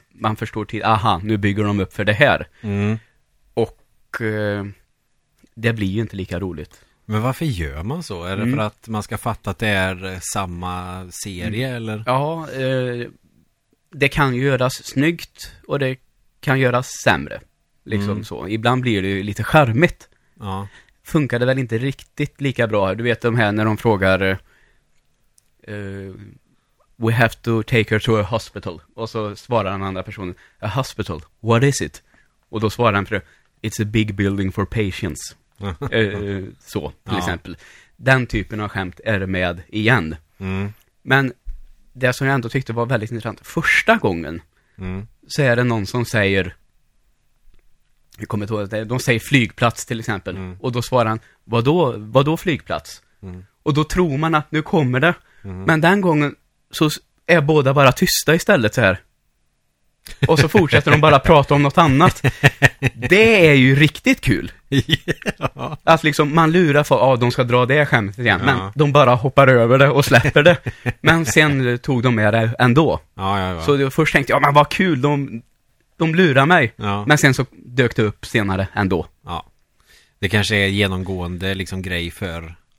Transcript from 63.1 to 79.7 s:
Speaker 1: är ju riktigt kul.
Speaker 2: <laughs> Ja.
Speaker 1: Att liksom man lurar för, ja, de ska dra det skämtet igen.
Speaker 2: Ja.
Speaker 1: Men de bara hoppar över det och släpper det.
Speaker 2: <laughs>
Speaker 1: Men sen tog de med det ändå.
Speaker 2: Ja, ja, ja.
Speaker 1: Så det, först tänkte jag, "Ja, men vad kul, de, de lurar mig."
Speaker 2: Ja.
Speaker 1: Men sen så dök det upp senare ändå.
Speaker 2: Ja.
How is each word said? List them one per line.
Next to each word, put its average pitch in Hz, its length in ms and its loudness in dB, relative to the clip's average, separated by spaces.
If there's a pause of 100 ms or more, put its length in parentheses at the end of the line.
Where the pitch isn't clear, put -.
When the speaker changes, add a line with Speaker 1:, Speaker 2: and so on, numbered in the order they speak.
Speaker 1:
är 143 60 8
ju 135 200 6
riktigt 156 460 4
kul. 92 320 -2 (160)
Speaker 2:
<laughs> 139 140 0 (720)
Ja. 139 300 -10
Speaker 1:
Att 165 200 4
liksom 151 300 0
man 160 180 4
lurar 151 320 4
för, 143 120 2
ja, 127 200 4
de 120 140 2
ska 127 140 0
dra 123 220 2
det 139 200 2
skämtet 101 320 -2
igen. 104 280 0
Speaker 2:
Ja. 139 100 2
Speaker 1:
Men 95 180 -8
de 147 180 2
bara 131 220 6
hoppar 131 340 4
över 120 300 6
det 139 120 6
och 135 140 2
släpper 139 380 4
det. 175 140 6 (240)
Speaker 2:
<laughs> - 200 -6
Speaker 1:
Men 160 260 2
sen 135 520 2
tog 127 240 -2
de 123 120 2
med 107 200 2
det 113 240 0
ändå. 127 420 4 (140)
Speaker 2:
Ja, 98 260 -2
ja, 92 140 -4
ja. 80 80 -8
Speaker 1:
Så 143 140 2
det, 135 140 0
först 156 220 0
tänkte 135 200 0
jag, 113 100 4
"Ja, 143 40 4
men 139 80 4
vad 147 140 6
kul, 170 320 0
de, 135 420 -2 (540)
de 160 180 0
lurar 143 320 4
mig." 160 300 4
Speaker 2:
Ja. 104 300 -6
Speaker 1:
Men 147 120 4
sen 135 160 4
så 131 180 -2
dök 123 440 -2
det 120 60 2
upp - 240 -4
senare 98 480 -2
ändå. 95 320 0 (180)
Speaker 2:
Ja. 87 220 -10 (720)